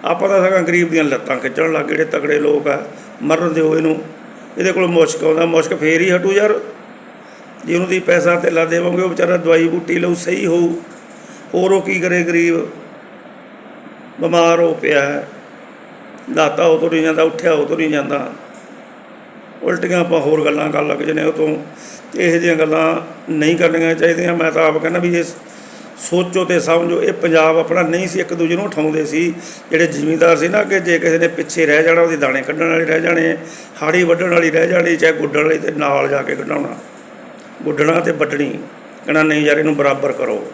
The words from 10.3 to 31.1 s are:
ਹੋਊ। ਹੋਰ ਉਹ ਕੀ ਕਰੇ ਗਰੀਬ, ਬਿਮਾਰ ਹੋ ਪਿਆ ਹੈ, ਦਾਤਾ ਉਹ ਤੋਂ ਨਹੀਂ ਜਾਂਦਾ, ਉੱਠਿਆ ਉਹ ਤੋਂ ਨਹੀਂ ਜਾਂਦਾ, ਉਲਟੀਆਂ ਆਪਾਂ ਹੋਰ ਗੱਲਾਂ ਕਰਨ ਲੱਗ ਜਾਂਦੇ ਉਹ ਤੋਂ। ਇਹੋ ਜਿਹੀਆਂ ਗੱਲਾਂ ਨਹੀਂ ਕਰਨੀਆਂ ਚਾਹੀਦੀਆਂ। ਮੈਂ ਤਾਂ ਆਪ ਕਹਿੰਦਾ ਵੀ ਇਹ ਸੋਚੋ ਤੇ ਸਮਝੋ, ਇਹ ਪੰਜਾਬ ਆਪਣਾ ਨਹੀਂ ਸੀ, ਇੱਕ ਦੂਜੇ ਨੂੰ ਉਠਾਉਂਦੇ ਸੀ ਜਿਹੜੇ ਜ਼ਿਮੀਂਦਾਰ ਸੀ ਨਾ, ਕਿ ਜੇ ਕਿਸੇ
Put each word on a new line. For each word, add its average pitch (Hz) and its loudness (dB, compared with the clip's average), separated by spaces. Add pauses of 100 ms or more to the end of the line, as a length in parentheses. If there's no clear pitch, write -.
ਹੋਊ। 170 2 (800)
ਹੋਰ 185 2
ਉਹ 190 4
ਕੀ 190 -2
ਕਰੇ 175 0
ਗਰੀਬ, 170 0 (1500)
ਬਿਮਾਰ 170 4
ਹੋ 165 2
ਪਿਆ 143 0
ਹੈ, 143 -4 (1040)
ਦਾਤਾ 160 0
ਉਹ 160 4
ਤੋਂ 165 0
ਨਹੀਂ 160 0
ਜਾਂਦਾ, 160 2
ਉੱਠਿਆ 160 0
ਉਹ 147 0
ਤੋਂ 160 -2
ਨਹੀਂ 160 0
ਜਾਂਦਾ, 143 -2 (1300)
ਉਲਟੀਆਂ 175 -2
ਆਪਾਂ 170 0
ਹੋਰ 151 0
ਗੱਲਾਂ 151 0
ਕਰਨ 147 -2
ਲੱਗ 147 0
ਜਾਂਦੇ 156 -2
ਉਹ 156 0
ਤੋਂ। 156 -2 (580)
ਇਹੋ 170 2
ਜਿਹੀਆਂ 170 2
ਗੱਲਾਂ 160 0 (300)
ਨਹੀਂ 156 2
ਕਰਨੀਆਂ 165 2
ਚਾਹੀਦੀਆਂ। 170 2
ਮੈਂ 165 0
ਤਾਂ 160 2
ਆਪ 156 0
ਕਹਿੰਦਾ 165 -2
ਵੀ 175 0
ਇਹ 170 0 (720)
ਸੋਚੋ 180 0
ਤੇ 175 2
ਸਮਝੋ, 170 0
ਇਹ 190 0
ਪੰਜਾਬ 160 4
ਆਪਣਾ 165 0
ਨਹੀਂ 175 0
ਸੀ, 180 -2
ਇੱਕ 175 -4
ਦੂਜੇ 170 0
ਨੂੰ 202 -4
ਉਠਾਉਂਦੇ 156 -2
ਸੀ 160 -2 (380)
ਜਿਹੜੇ 165 4
ਜ਼ਿਮੀਂਦਾਰ 160 2
ਸੀ 160 0
ਨਾ, 208 0
ਕਿ 196 0
ਜੇ 170 0
ਕਿਸੇ 165 2